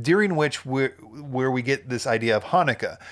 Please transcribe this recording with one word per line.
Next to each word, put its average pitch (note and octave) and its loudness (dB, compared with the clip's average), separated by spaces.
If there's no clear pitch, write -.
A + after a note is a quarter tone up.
during F3+ 4
which D3+ -2
we're, C3 0
where C3 -4
we B2+ -2
get C3 -2
this B2 -4
idea A2+ 2
of G2+ 0
Hanukkah. D3+ 0